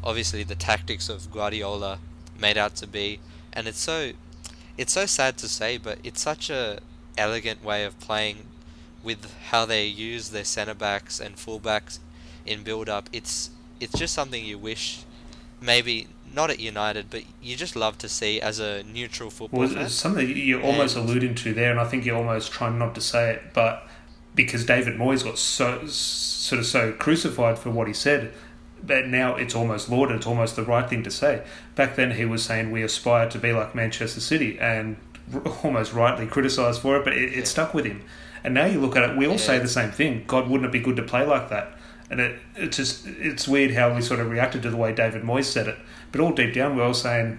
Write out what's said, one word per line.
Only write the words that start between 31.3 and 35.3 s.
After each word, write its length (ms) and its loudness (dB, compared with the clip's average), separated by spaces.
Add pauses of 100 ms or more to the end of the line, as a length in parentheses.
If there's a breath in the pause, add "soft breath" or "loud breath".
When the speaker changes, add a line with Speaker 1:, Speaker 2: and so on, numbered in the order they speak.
Speaker 2:
Back 220 2
then 160 2
he 120 0
was 200 0
saying, 280 -2
"We 100 0
aspire 460 4
to 100 -6
be 140 2
like 240 0
Manchester 440 -2
City," 380 2
and 380 0 (360)